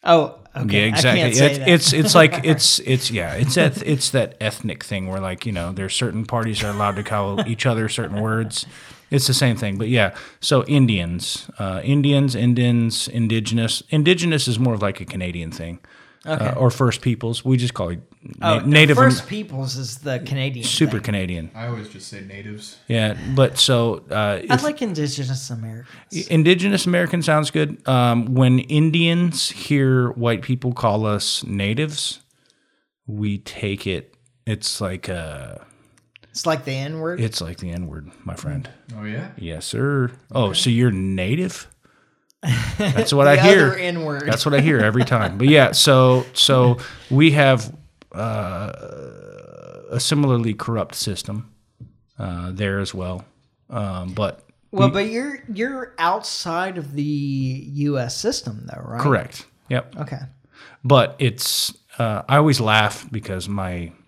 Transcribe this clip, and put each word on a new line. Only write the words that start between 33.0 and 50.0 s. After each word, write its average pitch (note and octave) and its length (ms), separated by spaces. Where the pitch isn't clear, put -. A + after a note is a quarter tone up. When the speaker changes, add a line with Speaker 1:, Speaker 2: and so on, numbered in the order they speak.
Speaker 2:
we G#2 320
take - 480
it, F2 260
it's - 360
like F#2 260
a D2 580
Speaker 1:
It's - 140
like D#3+ 200
the C3+ 100
N-word? D#3+ 460
Speaker 2:
It's A2 180
like E2+ 200
the F2+ 120
N-word, D#2 400
my F2 100
friend. - 340
Speaker 3:
Oh, G#2 80
yeah? B2 320
Speaker 2:
Yes, E2 280
sir. B2+ 460
Oh, A2+ 140
Speaker 3:
Okay. F#2+ 120
Speaker 2:
so B2+ 100
you're A#2+ 220
native? F#2+ 760
Speaker 1:
<laughs> A#2 360
Speaker 2:
That's G#3+ 340
what C#3 140
Speaker 1:
The C#3+ 60
Speaker 2:
I C#3+ 40
hear. F3 320
Speaker 1:
other B2+ 100
N-word. E3 480
Speaker 2:
That's A2 200
what D3 100
I C#3 60
hear D3 180
every G#2+ 240
time. G2 340
But B2+ 120
yeah, C#3+ 240
so, B2+ 600
so B2 440
we D3 200
have, C3 440
uh, G2+ 580
a C3 80
similarly B2+ 540